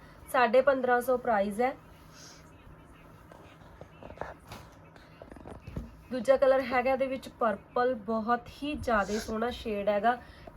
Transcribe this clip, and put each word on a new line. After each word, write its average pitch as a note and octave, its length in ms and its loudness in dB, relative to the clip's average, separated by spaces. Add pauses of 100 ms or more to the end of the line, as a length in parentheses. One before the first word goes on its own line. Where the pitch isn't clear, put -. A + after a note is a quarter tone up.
(320)
ਸਾਢੇ B3 300 4
ਪੰਦਰਾਂ B3+ 400 2
ਸੌ B3 160 0
ਪ੍ਰਾਈਸ G#3 440 -2
ਹੈ। C4 120 0 (4000)
ਦੂਜਾ B3+ 260 4
ਕਲਰ C4 240 6
ਹੈਗਾ B3 300 0
ਇਹਦੇ C4 160 0
ਵਿੱਚ C4 200 -8 (120)
ਪਰਪਲ, B3 540 0 (120)
ਬਹੁਤ A3+ 480 -2
ਹੀ D4 220 -8
ਜ਼ਿਆਦਾ G#3+ 440 0
ਸੋਹਣਾ A3 320 -4
ਸ਼ੇਡ G#3 380 -4
ਹੈਗਾ। G#3+ 280 2 (400)